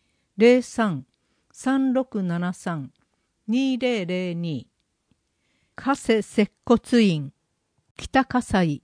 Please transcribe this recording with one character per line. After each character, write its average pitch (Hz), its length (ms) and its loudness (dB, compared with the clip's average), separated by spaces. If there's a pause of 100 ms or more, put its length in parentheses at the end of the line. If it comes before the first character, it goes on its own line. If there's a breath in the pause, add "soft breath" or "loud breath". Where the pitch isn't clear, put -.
(380)
零 240 240 6
三 185 420 -4 (480)
三 269 400 -2
六 247 300 -2
七 175 320 -2
三 156 380 -8 (560)
二 262 280 0
零 233 300 -2
零 180 340 -4
二。 165 260 -6 (1080)
加 277 220 -2
瀬 220 260 0
接 - 300 0 (120)
骨 233 140 4 (240)
院、 151 300 0 (640)
北 - 280 0
葛 247 160 0
西 175 440 0